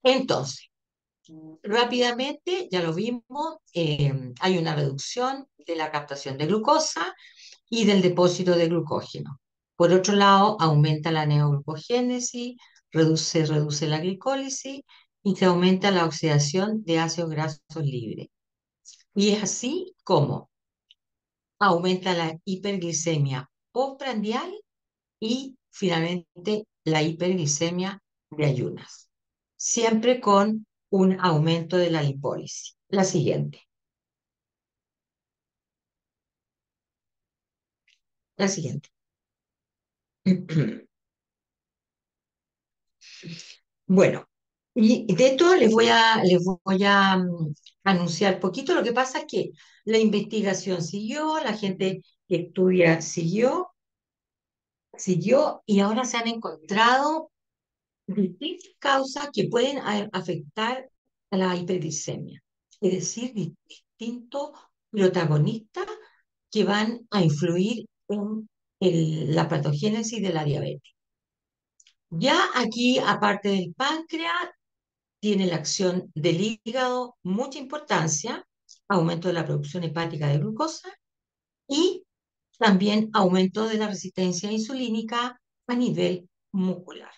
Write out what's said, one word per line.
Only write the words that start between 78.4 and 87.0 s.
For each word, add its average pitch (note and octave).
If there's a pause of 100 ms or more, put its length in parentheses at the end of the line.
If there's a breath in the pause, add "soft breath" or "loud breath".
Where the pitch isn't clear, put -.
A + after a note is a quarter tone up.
aumento E3+
de E3+
la E3
producción D3
hepática D#3+
de C#3+
glucosa D#4 (800)
y F4 (540)
también G#3
aumento F#3+
de A3
la G#3+
resistencia F#3
insulínica A3+ (260)
a B3
nivel F3+ (240)
muscular. -